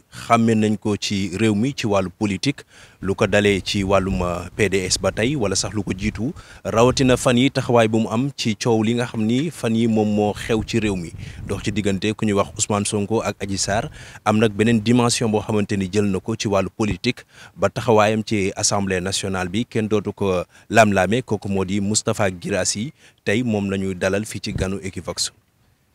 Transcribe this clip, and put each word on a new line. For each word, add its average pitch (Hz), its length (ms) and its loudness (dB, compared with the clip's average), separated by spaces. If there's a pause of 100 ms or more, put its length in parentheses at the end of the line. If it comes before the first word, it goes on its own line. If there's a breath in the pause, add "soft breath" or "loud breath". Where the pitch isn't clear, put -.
(120)
xàmme 117 420 2
nañ 107 220 2
ko 104 200 -2
ci 98 340 -4 (100)
réew 110 140 4
mi 123 200 0
ci - 120 -6
wàllu 98 240 0
politique, 104 560 -4 (340 soft breath)
lu 92 140 -2
ko 110 120 0
dalee 101 380 4
ci 101 180 -2
wàllum, 95 400 2
euh, 87 220 -4 (100)
P 104 140 2
D 92 60 -2 (100)
S 92 160 -2
ba 95 100 0
tey 123 260 -2
wala 98 200 -2
sax 90 160 -6
lu 104 100 -4
ko 95 140 -4
jiitu, 104 380 -4 (300 loud breath)
rawatina 123 520 4
fan 123 220 2
yi 135 120 4
taxawaay 117 380 4
bu 113 120 2
mu 107 100 0
am 123 260 -2
ci 110 200 -2
coow 110 260 2
li 110 120 2
nga 120 120 -2
xam 110 180 -4
ni 127 260 0
fan 113 240 -4
yi 117 140 2
moom 107 260 2
moo 104 200 2
xew 110 320 -2
ci 113 140 -2
réew 104 160 0
mi, 85 180 -10 (340 loud breath)
dox 98 160 -6
ci 101 80 -2
diggante 101 400 0
ku 110 140 -2
ñuy 104 100 2
wax 98 220 0
Ousmane 101 260 0
Sonko 104 400 -2
ak 104 180 -4
Adji 101 140 -6
Sarr. 113 320 -2 (380 loud breath)
Am 107 100 4
nag 107 160 4
beneen 107 300 4
dimension 120 480 2
boo 104 100 2
xamante 104 380 -2
ni 95 120 -2
jël 104 140 0
na 95 160 0
ko 113 160 -6
ci - 100 -6
wàllu 98 300 0
politique 107 480 -2 (320 loud breath)
ba 95 140 2
taxawaayam 110 520 2
ci 98 320 0
Assemblée 98 460 0
nationale 95 480 -4
bi 104 160 -2
kenn 110 240 -4
dootu 104 240 -2
ko 92 320 0 (240 soft breath)
lam-laame, 104 540 4
kooku 104 260 -4
moo 98 160 0
di 101 160 -2
Moustapha 104 500 0
Guirassy. 95 640 -4 (320 soft breath)
Tey 110 180 2
moom 104 280 0
la 98 80 -2
ñuy 95 160 -2
dalal 95 320 -2
fii - 160 -10
ci 104 100 -6
Ganu 98 300 -4
Equivox. 87 500 -8 (640)